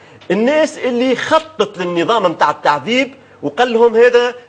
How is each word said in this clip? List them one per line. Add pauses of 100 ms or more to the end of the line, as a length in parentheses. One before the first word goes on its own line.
(320)
الناس
اللي
خطط
للنظام
متاع
التعذيب (280)
وقال
لهم:
"هذا (140)